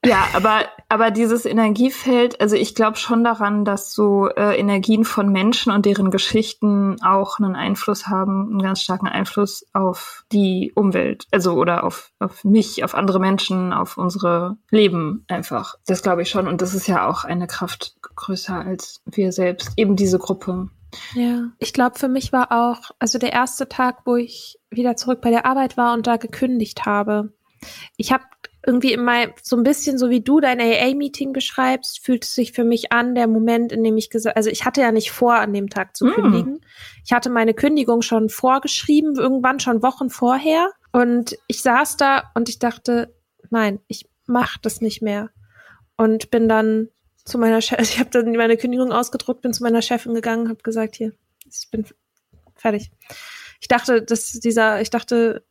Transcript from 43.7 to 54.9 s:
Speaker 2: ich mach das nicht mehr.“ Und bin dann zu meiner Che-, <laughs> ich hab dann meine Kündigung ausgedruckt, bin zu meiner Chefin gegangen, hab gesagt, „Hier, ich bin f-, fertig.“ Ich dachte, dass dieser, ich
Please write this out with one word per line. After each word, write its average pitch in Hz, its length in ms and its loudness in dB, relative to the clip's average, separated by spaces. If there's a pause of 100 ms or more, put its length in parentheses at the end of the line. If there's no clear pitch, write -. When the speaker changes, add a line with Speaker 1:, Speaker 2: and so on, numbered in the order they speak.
Speaker 2:
ich - 200 -14 (180)
mach 247 320 0
das - 220 -6
nicht 220 220 -4
mehr.“ 208 280 -4 (680)
Und 220 340 2
bin 226 180 4
dann 220 400 2 (360)
zu - 140 -6
meiner 226 220 4
Che-, 226 160 -2
<laughs> 240 60 2
ich 220 160 0
hab 247 120 0
dann 233 220 2
meine 226 240 4
Kündigung 247 360 0
ausgedruckt, 247 500 -4
bin 247 100 -2
zu 240 100 -6
meiner 233 200 2
Chefin 233 320 -4
gegangen, 226 340 -2
hab 226 140 -8
gesagt, 220 340 -4
„Hier, 220 160 -6 (380)
ich - 200 -14
bin 220 120 -6
f-, - 120 -12 (600)
fertig.“ 104 360 -4 (680)
Ich - 80 -18
dachte, 247 340 0
dass 226 300 -4
dieser, 220 480 0
ich 220 100 -4